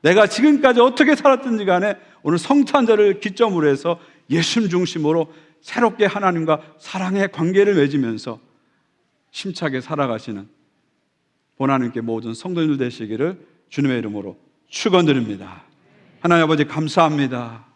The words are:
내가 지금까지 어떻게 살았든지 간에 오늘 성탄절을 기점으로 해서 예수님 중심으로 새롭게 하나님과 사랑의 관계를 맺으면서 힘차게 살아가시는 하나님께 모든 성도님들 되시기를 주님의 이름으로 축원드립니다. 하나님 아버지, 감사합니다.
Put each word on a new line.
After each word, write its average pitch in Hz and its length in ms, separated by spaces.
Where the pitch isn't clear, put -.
내가 196 260
지금까지 262 520
어떻게 262 360
살았든지 254 480
간에 190 320
오늘 165 160
성탄절을 226 800
기점으로 190 500
해서 165 300
예수님 170 380
중심으로 165 640
새롭게 220 460
하나님과 170 540
사랑의 190 540
관계를 196 420
맺으면서 131 640
힘차게 156 480
살아가시는 117 640
하나님께 127 440
모든 113 320
성도님들 160 440
되시기를 123 800
주님의 131 300
이름으로 101 400
축원드립니다. 117 960
하나님 170 240
아버지, 156 200
감사합니다. 143 1000